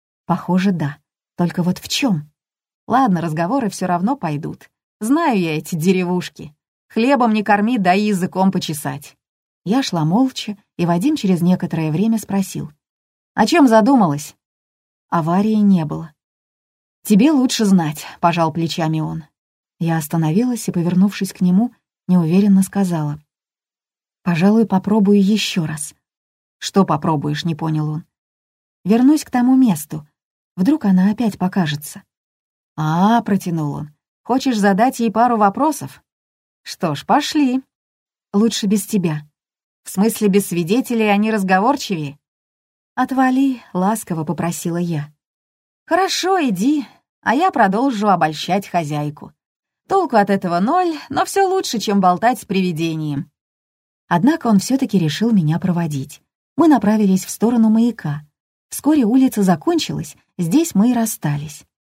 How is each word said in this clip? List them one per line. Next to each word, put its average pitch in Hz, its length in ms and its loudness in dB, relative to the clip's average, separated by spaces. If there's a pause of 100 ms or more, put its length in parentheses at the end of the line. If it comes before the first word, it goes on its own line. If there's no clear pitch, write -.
(280)
«Похоже, 180 440 0
да. 147 280 -4 (380)
Только 175 260 -2
вот 180 160 -2
в - 80 -18
чем?» 190 420 -2 (580)
«Ладно, 226 340 2
разговоры 175 480 -4
все 185 180 -8
равно 180 280 -2
пойдут. 151 540 -8 (300)
Знаю 262 400 0
я 160 180 -2
эти 156 180 -8
деревушки. 180 800 -2 (360)
Хлебом 233 440 2
не 214 80 0
корми, 214 380 0
дай 185 220 2
языком 190 500 0
почесать». 151 680 -6 (500)
Я 240 140 0
шла 165 240 -2
молча, 214 500 -2 (220)
и 170 80 -2
Вадим 175 300 0
через 185 260 0
некоторое 170 500 0
время 214 280 0
спросил: 190 520 -6 (600)
«О - 140 0
чем 311 200 4
задумалась?» 208 680 2 (760)
«Аварии 180 460 0
не 196 300 4
было». 160 280 -10 (880)
«Тебе 214 300 4
лучше 247 340 0
знать», — 170 400 2 (140)
пожал 165 340 0
плечами 160 460 -2
он. 160 240 -8 (560)
Я 165 180 -2
остановилась 170 720 -2
и, 190 40 -6
повернувшись 185 600 0
к - 80 -6
нему, 185 320 2 (340)
неуверенно 185 560 4
сказала: 165 560 -4 (1040)
«Пожалуй, 202 420 2
попробую 202 560 2
еще 196 440 0
раз». 151 300 -10 (640)
«Что - 260 2
попробуешь?» — 151 600 -2
не 165 100 -4
понял 156 340 -4
он. 151 160 -8 (800)
«Вернусь 254 400 4
к - 60 -20
тому 254 240 2
месту. 170 520 0 (480)
Вдруг 269 300 0
она 190 260 4
опять 214 260 -2
покажется». 180 640 -4 (760)
«А, — 180 460 2
протянул 170 500 -4
он, — 151 200 -12 (300)
хочешь 262 340 -2
задать 208 420 2
ей 226 120 0
пару 233 260 2
вопросов? 208 640 -2 (580)
Что - 340 -6
ж, - 100 -12
пошли». 262 560 0 (680)
«Лучше 220 360 0
без 196 180 0
тебя». 165 420 -4 (560)
«В - 80 -20
смысле, 214 380 0
без 196 180 2
свидетелей 214 600 0
они 208 200 2
разговорчивее?» 190 880 0 (800)
«Отвали», — 254 680 0 (120)
ласково 185 500 -2
попросила 170 540 -4
я. 165 360 -4 (720)
«Хорошо, 359 540 0
иди, 254 480 0 (340)
а 220 140 0
я 359 160 2
продолжу 214 560 0
обольщать 175 600 0
хозяйку. 147 640 -6 (560)
Толку 359 280 0
от 202 160 4
этого 180 280 0
ноль, 320 380 0 (120)
но 339 160 -2
все 392 220 0
лучше, 370 300 -2
чем 202 220 0
болтать 190 400 2
с - 60 -18
привидением». 160 840 -4 (800)
Однако 240 400 0
он 214 100 4
все-таки 247 400 0
решил 170 340 0
меня 165 280 2
проводить. 160 640 -4 (340)
Мы 330 100 4
направились 208 560 2
в - 60 -16
сторону 226 400 2
маяка. 220 520 0 (480)
Вскоре 294 340 2
улица 254 400 2
закончилась, 175 720 -2 (240)
здесь 202 340 0
мы 208 160 2
и 254 40 2
расстались. 156 720 -4 (220)